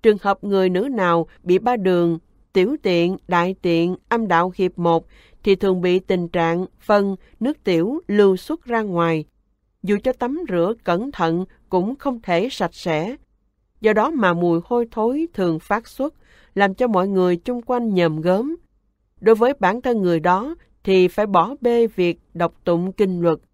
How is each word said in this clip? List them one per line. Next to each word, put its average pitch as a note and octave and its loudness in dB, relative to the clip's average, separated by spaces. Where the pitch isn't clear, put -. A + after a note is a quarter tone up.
Trường G#3+ 4
hợp G3 -2
người F#3+ 2
nữ F#3 -2
nào F3 0
bị F3+ 2
ba A#3+ 0
đường, F3 0
tiểu G3+ 2
tiện, F3 0
đại F3+ 0
tiện, E3+ 0
âm A3+ -2
đạo F3 2
hiệp F3+ -2
một E3+ 0
thì G3 4
thường F#3 0
bị F3+ 2
tình F3+ -2
trạng E3+ -2
phân, G3+ 0
nước C4 -4
tiểu G3 0
lưu G3+ 4
xuất - -10
ra A#3 -2
ngoài. E3+ -2
Dù G3+ 0
cho B3+ -2
tắm C4 -6
rửa F3+ 0
cẩn G3 -2
thận E3+ -2
cũng F#3+ -2
không B3+ -6
thể F3+ -2
sạch F3 -6
sẽ. F3 -4
Do G#3+ 2
đó G#3+ 2
mà A3 0
mùi E3+ 0
hôi A#3+ -2
thối B3+ -2
thường E3+ -2
phát G#3+ -6
xuất, C#4+ -8
làm G3 2
cho B3 -2
mọi G3 0
người F3+ 2
chung A#3+ -6
quanh A#3 -4
nhòm E3 0
gớm. G#3 0
Đối A3 6
với A#3+ 0
bản G3+ 0
thân A#3+ -2
người F3 2
đó F#3+ 0
thì F#3 4
phải G#3 -2
bỏ G3 0
bê A#3 2
việc F3 -2
đọc E3+ -2
tụng F3 0
kinh F#3 -2
luật. E3 2